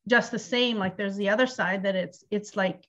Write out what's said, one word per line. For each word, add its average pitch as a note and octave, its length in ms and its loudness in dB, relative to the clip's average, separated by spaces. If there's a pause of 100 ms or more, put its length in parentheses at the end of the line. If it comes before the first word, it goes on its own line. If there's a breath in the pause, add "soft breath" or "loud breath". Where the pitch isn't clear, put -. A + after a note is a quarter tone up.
just A3+ 260 2
the A#3 60 -2
same, A#3+ 380 0
like, F#3+ 220 -2
there's G3 180 -4
the G3+ 140 0
other A#3 160 4
side F#3 380 -2
that G3 120 0
it's, - 340 -6
it's G#3 260 -4
like, F#3+ 320 -2